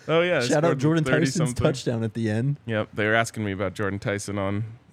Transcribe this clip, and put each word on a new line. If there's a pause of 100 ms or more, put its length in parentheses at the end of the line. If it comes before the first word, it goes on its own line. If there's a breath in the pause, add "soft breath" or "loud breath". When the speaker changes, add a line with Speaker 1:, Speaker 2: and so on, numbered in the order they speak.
Speaker 1:
Oh,
yeah,
they
Speaker 2:
Shout
out
Speaker 1:
scored
Speaker 2:
Jordan
Tyson's (160)
Speaker 1:
thirty-something. (100)
Speaker 2:
touchdown
at
the
end. (100)
Speaker 1:
Yep,
they
were
asking
me
about
Jordan
Tyson
on (280)